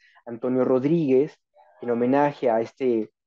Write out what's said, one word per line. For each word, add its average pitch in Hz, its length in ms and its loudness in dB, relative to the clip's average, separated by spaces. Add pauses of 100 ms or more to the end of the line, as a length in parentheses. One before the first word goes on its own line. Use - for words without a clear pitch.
(240)
Antonio 127 400 -2
Rodríguez, 135 720 0 (440)
en 120 80 -6
homenaje 131 600 0
a 113 100 0
este 117 520 -4 (140)